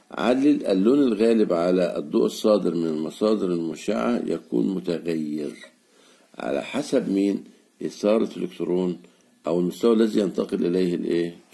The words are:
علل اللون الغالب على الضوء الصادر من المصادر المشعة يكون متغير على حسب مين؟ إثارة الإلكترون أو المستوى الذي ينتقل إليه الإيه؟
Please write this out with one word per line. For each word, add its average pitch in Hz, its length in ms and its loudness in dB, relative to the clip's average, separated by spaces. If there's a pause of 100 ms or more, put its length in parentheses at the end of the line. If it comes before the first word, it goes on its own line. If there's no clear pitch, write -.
(120)
علل 139 540 2
اللون 104 340 4
الغالب 113 540 4
على 87 440 2
الضوء 85 280 0
الصادر 95 500 2
من 85 120 -2
المصادر 92 600 -2
المشعة 90 800 -2
يكون 104 420 -2
متغير 80 840 -4 (840)
على 67 260 -4
حسب 139 460 -4
مين؟ 98 340 0 (420)
إثارة 104 520 0
الإلكترون 90 640 -4 (480)
أو 85 120 0
المستوى 90 340 2
الذي 110 260 2
ينتقل 92 460 -2
إليه 87 300 0
الإيه؟ 85 400 -2 (180)